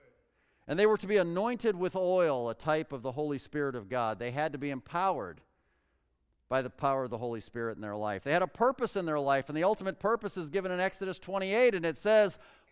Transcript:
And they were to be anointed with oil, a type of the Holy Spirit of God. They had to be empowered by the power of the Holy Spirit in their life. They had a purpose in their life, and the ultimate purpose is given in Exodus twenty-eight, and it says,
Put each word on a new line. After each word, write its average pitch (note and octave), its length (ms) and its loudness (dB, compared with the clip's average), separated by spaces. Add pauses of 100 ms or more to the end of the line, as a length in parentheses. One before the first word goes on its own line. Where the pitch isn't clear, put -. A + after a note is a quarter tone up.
(680)
And E3 100 -2
they G#3 60 6
were G#3+ 120 6
to G3 100 -6
be G#3 100 4
anointed G3 580 0
with F3+ 220 -2
oil, E3+ 520 2
a A2+ 60 -4
type D#3 380 -2
of B2+ 80 -8
the B2+ 100 -4
Holy D3 260 -2
Spirit C#3 380 -4
of G2+ 140 -10
God. A2+ 280 0
They A#2+ 140 -6
had D3 220 -2
to C#3+ 40 -8
be C#3 120 -4
empowered C#3 720 -4 (1080)
by C3 140 2
the B2 80 -4
power C3+ 340 0
of B2 60 -6
the A#2 80 -6
Holy A#2 240 -6
Spirit A#2 340 -6
in G#2 60 -14
their G#2 160 -6
life. G#2 260 -4
They C#3 80 -2
had F3 100 4
a F#3 60 0
purpose B3+ 480 0
in F#3 100 -2
their D3+ 140 0
life, C#3 300 2
and D3+ 80 -4
the E3 80 2
ultimate F#3+ 340 0
purpose G#3+ 380 -2
is D#3+ 120 -6
given F#3 220 -2
in F3+ 80 -2
Exodus F#3+ 400 -2
twenty-eight, G3 560 2
and E3+ 100 -2
it D#3+ 120 0
says, G#3 420 4 (320)